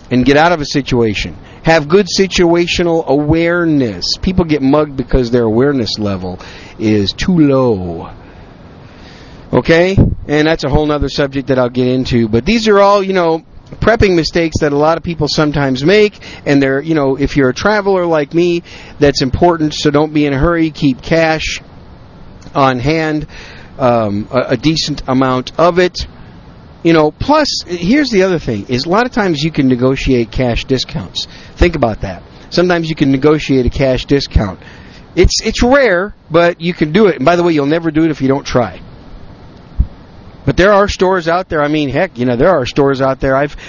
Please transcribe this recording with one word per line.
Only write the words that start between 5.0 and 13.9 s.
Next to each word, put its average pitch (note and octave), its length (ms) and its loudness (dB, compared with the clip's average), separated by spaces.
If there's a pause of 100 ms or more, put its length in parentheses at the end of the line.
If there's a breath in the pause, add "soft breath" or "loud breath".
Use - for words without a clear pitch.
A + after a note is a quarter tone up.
their A#2+ 140 2
awareness A#2 540 0
level F#2 400 -6 (400 loud breath)
is G#2+ 360 0
too F3+ 240 0
low. A2 720 0 (1400 loud breath)
Okay? E3+ 460 2 (320)
And D3+ 180 2
that's D#3+ 180 0
a C#3 40 -4
whole D3+ 160 2
nother D3 240 -2
subject C3+ 400 -4
that C3 100 2
I'll B2 120 2
get B2+ 160 0
into. B2+ 420 0
But A#2 160 0
these A3 240 0
are G3+ 120 6
all, G3+ 220 4
you F#3+ 120 -4
know, E3 300 0 (320)
prepping G#3+ 400 2